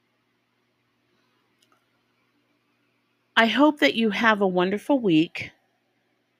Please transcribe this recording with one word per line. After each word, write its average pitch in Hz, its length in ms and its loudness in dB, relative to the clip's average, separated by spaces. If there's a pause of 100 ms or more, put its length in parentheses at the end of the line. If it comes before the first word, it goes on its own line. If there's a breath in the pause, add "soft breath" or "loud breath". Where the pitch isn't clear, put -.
(3250)
I 226 120 4
hope 294 320 2
that 277 160 2
you 226 160 -2
have 208 300 0
a 196 60 0
wonderful 190 520 -2
week, 175 520 -2 (880)